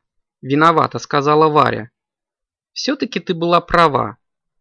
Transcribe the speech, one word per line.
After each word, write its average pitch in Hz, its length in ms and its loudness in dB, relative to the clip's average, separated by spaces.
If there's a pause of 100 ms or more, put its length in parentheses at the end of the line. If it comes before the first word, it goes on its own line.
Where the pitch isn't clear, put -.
(420)
виновата 143 580 0
сказала 151 500 2
Варя. 117 420 0 (840)
"Все-таки 254 460 -6
ты 180 140 -6
была 170 280 0
права. 135 560 0 (440)